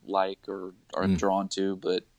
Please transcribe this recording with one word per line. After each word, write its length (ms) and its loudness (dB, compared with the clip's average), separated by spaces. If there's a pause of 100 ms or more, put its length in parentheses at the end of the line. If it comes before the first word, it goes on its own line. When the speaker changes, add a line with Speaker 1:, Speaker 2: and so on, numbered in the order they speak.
Speaker 1:
like 420 0
or 260 -8 (200)
are 140 0
Speaker 2:
Mm. 100 4
Speaker 1:
drawn 320 2
to, 280 0
but 260 -2 (160)